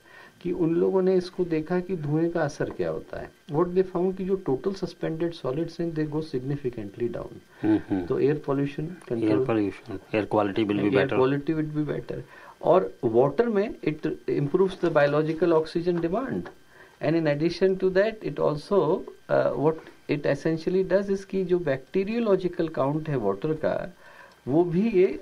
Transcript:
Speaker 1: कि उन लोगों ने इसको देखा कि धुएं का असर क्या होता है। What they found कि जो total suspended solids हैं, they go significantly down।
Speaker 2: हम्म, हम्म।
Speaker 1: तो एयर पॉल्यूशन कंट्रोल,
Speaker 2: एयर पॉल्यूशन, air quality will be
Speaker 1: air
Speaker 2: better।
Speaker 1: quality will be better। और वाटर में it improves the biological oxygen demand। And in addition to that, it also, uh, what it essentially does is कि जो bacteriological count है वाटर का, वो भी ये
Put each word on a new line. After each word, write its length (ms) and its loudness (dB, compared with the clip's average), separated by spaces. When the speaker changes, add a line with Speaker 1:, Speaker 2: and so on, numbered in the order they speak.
Speaker 1:
कि 100 -4
उन 240 0
लोगों 260 2
ने 140 4
इसको 300 -2
देखा 340 -2
कि 160 -6
धुएं 340 0
का 120 -2
असर 280 -2
क्या 200 -4
होता 320 -8
है। 80 -14
What 160 2
they 160 2
found 340 -2
कि 80 -6
जो 240 -2
total 340 -2
suspended 600 -4
solids 340 -4
हैं, 140 -4
they 200 -2
go 100 -2
significantly 840 -4
down। 240 -8
Speaker 2:
हम्म, 160 4
हम्म। 160 0
Speaker 1:
तो 140 0
एयर 260 2
पॉल्यूशन 400 -2
कंट्रोल, 380 -6
Speaker 2:
एयर 220 2
पॉल्यूशन, 540 -2
air 200 0
quality 360 2
will 120 0
be 100 2
Speaker 1:
air 100 4
Speaker 2:
better। 200 2
Speaker 1:
quality 360 0
will 180 -4
be 180 -2
better। 260 -8
और 300 4
वाटर 460 4
में 260 0
it 200 -4
improves 500 2
the 120 0
biological 640 2
oxygen 480 0
demand। 400 -2
And 100 2
in 240 2
addition 460 0
to 140 2
that, 160 4
it 100 -6
also, 580 2
uh, 280 2
what 140 2
it 140 0
essentially 680 0
does 200 2
is 120 -2
कि 220 -2
जो 140 2
bacteriological 1200 0
count 300 0
है 80 0
वाटर 360 0
का, 400 -2
वो 160 4
भी 260 2
ये 320 4